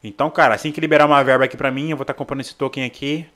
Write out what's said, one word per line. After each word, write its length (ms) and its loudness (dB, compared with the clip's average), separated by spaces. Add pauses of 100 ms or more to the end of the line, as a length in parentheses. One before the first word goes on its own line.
Então, 280 -4
cara, 260 4
assim 160 -8
que 80 -10
liberar 260 4
uma 160 4
verba 220 4
aqui 140 -4
pra 140 -2
mim, 180 -6
eu 80 -4
vou 80 -8
tá 80 -6
comprando 260 -8
esse 160 -14
token 300 -6
aqui, 400 -8 (100)